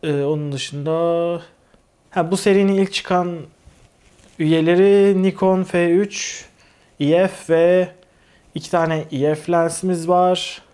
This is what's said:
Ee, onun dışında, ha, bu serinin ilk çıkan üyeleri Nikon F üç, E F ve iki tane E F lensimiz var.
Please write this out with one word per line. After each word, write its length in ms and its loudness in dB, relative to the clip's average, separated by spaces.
Ee, 220 -4
onun 280 -4
dışında, 880 -4
ha, 200 -2
bu 60 0
serinin 380 2
ilk 180 0
çıkan 460 -4
üyeleri 840 4
Nikon 400 0
F 280 0
üç, 540 -2
E 280 2
F 260 -4
ve 340 4
iki 160 -10
tane 420 -2
E 220 0
F 180 -6
lensimiz 560 -2
var. 540 0